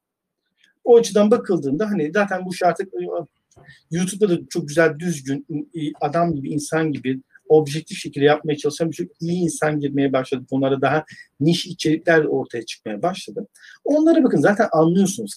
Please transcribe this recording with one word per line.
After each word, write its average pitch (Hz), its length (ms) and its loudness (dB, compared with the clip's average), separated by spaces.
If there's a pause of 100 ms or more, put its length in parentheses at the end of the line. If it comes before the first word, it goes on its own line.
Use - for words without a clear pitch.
(840)
O 240 140 8
açıdan 208 340 4
bakıldığında 170 580 0
hani 160 240 -2
zaten 196 320 -2
bu 180 80 -8
iş 180 100 -4
artık, 180 300 0
e, 180 60 -8 (920)
YouTube'da 185 380 0
da 170 100 0 (100)
çok 156 180 -6
güzel, 151 320 2
düzgün, 147 760 -6
e, 165 40 -8 (220)
adam 170 340 0
gibi, 139 140 -6
insan 156 420 -2
gibi, 131 300 -4 (280)
objektif 156 480 2
şekilde 143 280 -2
yapmaya 151 320 2
çalışan 156 340 -4
birçok 175 160 -8 (120)
iyi 175 240 -2
insan 156 360 -2
girmeye 139 340 0
başladı. 131 380 -2
Onlara 135 300 0
daha 156 240 0 (340)
niş 165 260 0
içerikler 160 600 2
ortaya 127 400 -4
çıkmaya - 360 -12
başladı. 170 460 -6 (360)
Onlara 311 400 4
bakın, 196 160 2
zaten 202 320 4
anlıyorsunuz. 180 640 2